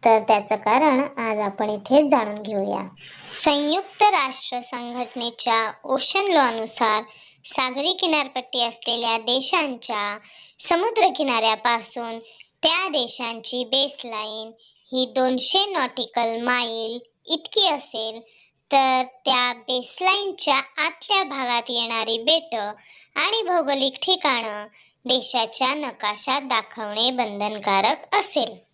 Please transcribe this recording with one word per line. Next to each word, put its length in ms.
तर 160
त्याचं 280
कारण 440
आज 180
आपण 320
इथे 380
जाणून 340
घेऊया. 400
संयुक्त 680
राष्ट्र 600
संघटनेच्या 1000
ओशन 480
लॉ 180
नुसार 520
सागरी 540
किनारपट्टी 600
असलेल्या 560
देशांच्या 1000
समुद्र 480
किनाऱ्यापासून 1000
त्या 260
देशांची 760
बेसलाईन 880
ही 120
दोनशे 560
नॉटिकल 680
माइल 560
इतकी 420
असेल, 520
तर 320
त्या 340
बेसलाईनच्या 1000
आतल्या 680
भागात 460
येणारी 540
बेटं 480
आणि 260
भौगोलिक 600
ठिकाणं 640
देशाच्या 720
नकाशात 720
दाखवणे 640
बंधनकारक 1040
असेल. 420